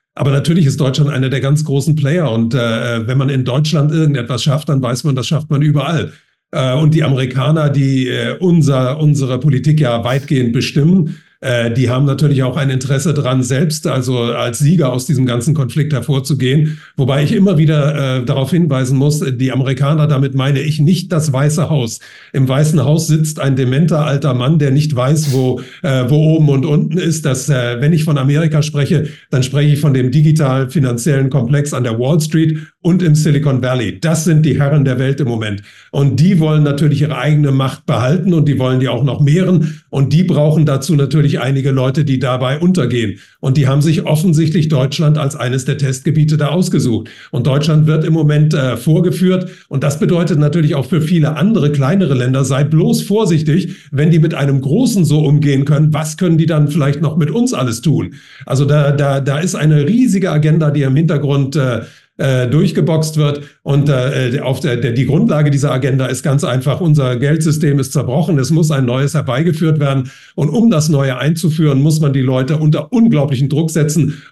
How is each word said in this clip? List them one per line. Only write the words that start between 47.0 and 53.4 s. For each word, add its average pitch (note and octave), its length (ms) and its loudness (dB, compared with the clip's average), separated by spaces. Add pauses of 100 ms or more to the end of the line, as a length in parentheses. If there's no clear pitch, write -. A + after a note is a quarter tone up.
Und A#2+ 140 -2
Deutschland D3+ 400 2
wird D#3 180 0
im D#3+ 100 0
Moment, D3+ 400 2
äh, C3 240 -2
vorgeführt. F3+ 720 0 (180)
Und C3+ 160 -4
das - 160 -2
bedeutet F3 400 0
natürlich D#3 340 2
auch C#3 120 -2
für F#3+ 160 -2
viele D#3 340 0
andere D#3+ 360 0
kleinere C#3+ 440 0
Länder, B2+ 300 0
sei C#3 180 0
bloß D#3+ 380 2
vorsichtig, D#3 760 0 (160)